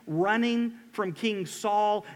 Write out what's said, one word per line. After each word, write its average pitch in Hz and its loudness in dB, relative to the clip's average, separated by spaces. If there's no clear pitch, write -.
running 226 2
from 190 -2
King 202 -2
Saul. 208 0